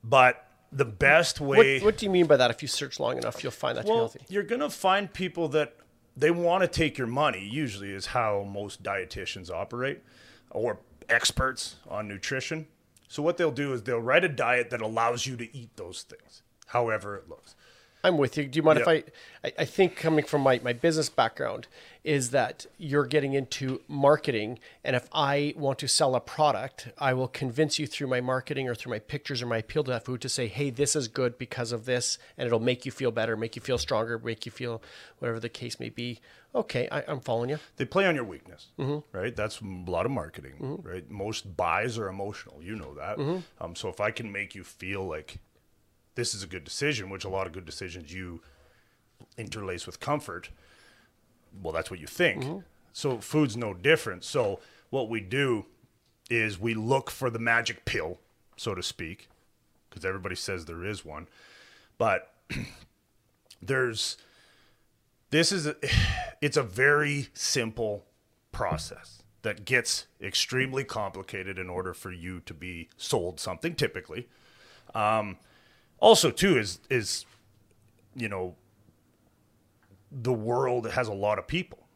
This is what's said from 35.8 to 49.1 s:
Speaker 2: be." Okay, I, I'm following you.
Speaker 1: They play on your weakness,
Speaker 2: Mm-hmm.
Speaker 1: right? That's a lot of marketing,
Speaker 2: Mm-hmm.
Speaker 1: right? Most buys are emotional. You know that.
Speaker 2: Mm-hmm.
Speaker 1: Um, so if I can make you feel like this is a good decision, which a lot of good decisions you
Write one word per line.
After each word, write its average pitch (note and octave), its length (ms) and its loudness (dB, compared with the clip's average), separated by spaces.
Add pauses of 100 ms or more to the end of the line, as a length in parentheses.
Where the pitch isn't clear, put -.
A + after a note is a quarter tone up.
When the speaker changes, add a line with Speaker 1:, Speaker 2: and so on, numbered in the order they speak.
Speaker 2:
be." A#2+ 320 -8 (340)
Okay, - 340 0
I, C#3+ 160 -4
I'm D3 140 -6
following A#2+ 300 -2
you. D3+ 100 -4 (160)
Speaker 1:
They - 80 -4
play F#3+ 220 2
on F3 100 4
your C3 80 -2
weakness, - 440 -14 (120)
Speaker 2:
Mm-hmm. D3 200 -2 (160)
Speaker 1:
right? G#2+ 200 -2
That's G#2+ 240 -4
a G#2+ 60 -10 (260)
lot F2 140 2
of C3 80 0
marketing, D2+ 480 -8
Speaker 2:
Mm-hmm. D#3 260 -8
Speaker 1:
right? F#2 240 -12
Most G#2 460 -6
buys G2+ 400 0
are G#2+ 100 -4
emotional. F#2+ 560 -10
You G#2 140 -10
know C#2+ 180 -12
that. D#2+ 220 -6
Speaker 2:
Mm-hmm. D#3+ 220 -2 (220)
Speaker 1:
Um, F2 140 -8
so - 140 -6
if F2 100 -10
I G#2 120 0
can A2+ 200 -8
make G2+ 240 -8
you F#2+ 80 -14
feel F#2+ 420 -6
like D#2 340 -8 (760)
this A#2+ 200 -2
is G2 80 -10
a F#2+ 40 -10
good E2 180 -12
decision, A#2 440 -4
which G2 140 -8
a G2+ 60 -6
lot F#2+ 180 -2
of D#2+ 60 -12
good F#2 120 -12
decisions E2 460 -12
you F2 300 -10 (960)